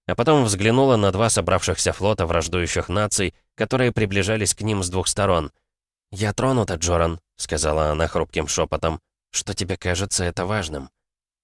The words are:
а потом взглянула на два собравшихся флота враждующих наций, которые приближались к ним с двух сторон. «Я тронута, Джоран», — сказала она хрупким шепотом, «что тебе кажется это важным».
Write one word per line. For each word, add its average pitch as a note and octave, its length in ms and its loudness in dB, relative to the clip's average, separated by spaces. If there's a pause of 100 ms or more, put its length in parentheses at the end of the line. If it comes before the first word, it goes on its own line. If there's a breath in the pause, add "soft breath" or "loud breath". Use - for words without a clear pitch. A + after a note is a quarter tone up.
а F2+ 80 0
потом C#3 300 4
взглянула A2+ 500 4
на G2+ 160 4
два G#2+ 180 2
собравшихся F#2 640 0
флота G2 340 0
враждующих E2+ 640 -2
наций, G2+ 480 -2 (200)
которые A#2+ 360 0
приближались G2+ 640 0
к - 60 -12
ним G#2 200 0
с F2+ 80 -2
двух F2+ 180 -2
сторон. F2+ 440 0 (600)
«Я G2+ 220 -2
тронута, B2 420 0
Джоран», — E2+ 440 0 (160)
сказала D#2 560 0
она D#2 160 0
хрупким D#2 400 -2
шепотом, D#2+ 540 -2 (300)
«что - 220 -6
тебе F#2+ 220 -4
кажется F#2 480 -2
это F2 220 -2
важным». D#2+ 440 -4 (540)